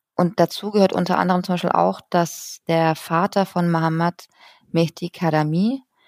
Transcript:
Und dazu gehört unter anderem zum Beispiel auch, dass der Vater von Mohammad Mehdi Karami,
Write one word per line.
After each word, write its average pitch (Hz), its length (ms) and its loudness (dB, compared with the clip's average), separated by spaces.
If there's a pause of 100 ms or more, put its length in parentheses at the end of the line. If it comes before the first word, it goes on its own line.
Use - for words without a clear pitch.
(160)
Und 175 240 0
dazu 175 320 0
gehört 202 220 2
unter 180 260 0
anderem 180 240 0
zum 180 100 -2
Beispiel 175 180 -2
auch, 180 380 2
dass - 580 -2
der 165 280 2
Vater 185 500 0
von 175 240 -2
Mohammad 165 580 -2 (440)
Mehdi 170 380 -2
Karami, 170 760 0 (240)